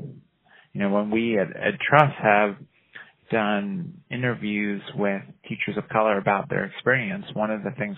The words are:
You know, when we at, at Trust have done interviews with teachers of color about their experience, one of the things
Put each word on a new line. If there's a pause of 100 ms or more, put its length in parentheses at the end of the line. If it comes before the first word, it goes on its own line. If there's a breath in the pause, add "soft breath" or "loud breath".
(760 soft breath)
You
know,
when
we
at,
at
Trust
have (760 loud breath)
done (160)
interviews (140)
with (220)
teachers
of
color
about
their
experience, (100)
one
of
the
things